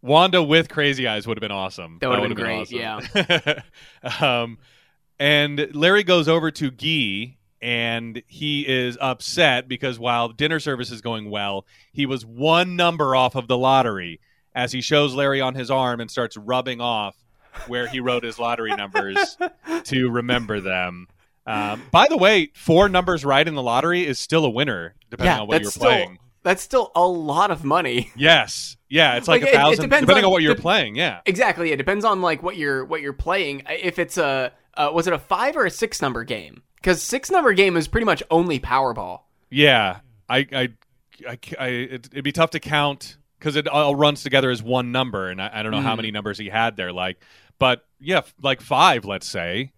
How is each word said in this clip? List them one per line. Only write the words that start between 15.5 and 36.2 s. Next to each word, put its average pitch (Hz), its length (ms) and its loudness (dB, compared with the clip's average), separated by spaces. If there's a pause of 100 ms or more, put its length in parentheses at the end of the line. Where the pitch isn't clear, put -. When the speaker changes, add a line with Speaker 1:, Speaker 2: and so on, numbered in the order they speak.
Speaker 1:
his 127 160 -8
arm 127 300 0
and 113 100 -10
starts 120 260 -6
rubbing 123 440 -4
off 110 360 -4 (500)
where 120 200 -6
he 127 140 -8
wrote 123 240 -2
his 117 140 -10
lottery 117 360 -2
numbers 359 640 -4 (240)
Speaker 2:
<laughs> 330 240 -8
Speaker 1:
to 127 260 -2
remember 120 500 -2
them. 90 460 -6 (400)
Um, 107 440 -6
by 208 180 6
the 320 80 0
way, 190 380 4
four 180 340 4
numbers 180 360 0
right 139 220 4
in 160 80 -6
the 139 80 -4
lottery 156 440 0
is 135 120 -4
still 160 260 0
a 127 60 2
winner, 110 440 -4 (160)
depending 165 240 2
Speaker 2:
Yeah, 123 80 -2
Speaker 1:
on 104 60 -8
what 110 60 0
Speaker 2:
that's 180 100 4
Speaker 1:
you're 202 80 -2
Speaker 2:
still, - 100 -8
Speaker 1:
playing. - 360 2 (240)
Speaker 2:
that's 190 200 2
still 247 320 0
a 175 120 4
lot 175 440 0
of 160 140 -4
money. 139 520 0
Speaker 1:
Yes. 143 600 2 (120)
Yeah, 139 280 4
it's 123 100 -4
like 165 160 4
Speaker 2:
Like, 277 80 2
Speaker 1:
a - 20 6
Speaker 2:
it, - 40 6
it - 20 6
Speaker 1:
thousand, 147 260 4
Speaker 2:
depends - 180 4
Speaker 1:
depending 202 220 6
Speaker 2:
on 190 40 6
Speaker 1:
on 185 40 4
what 175 100 2
you're 151 120 4
Speaker 2:
the - 80 -6
Speaker 1:
playing, 160 340 0
yeah. 131 300 -4
Speaker 2:
Exactly, 175 460 0
it 143 40 -2
depends 190 280 -2
on, 196 180 2
like, 165 200 0
what 185 140 -6
you're, 139 280 -4
what 156 180 -6
you're 139 100 -8
playing. 143 560 -4
If 175 300 -4
it's - 180 -4
a, 135 360 -2 (220)
uh, 147 180 0
was 170 160 0
it 175 40 0
a 151 60 -2
five 247 380 -2
or 247 100 0
a 165 40 -2
six - 300 -6
number 120 240 -4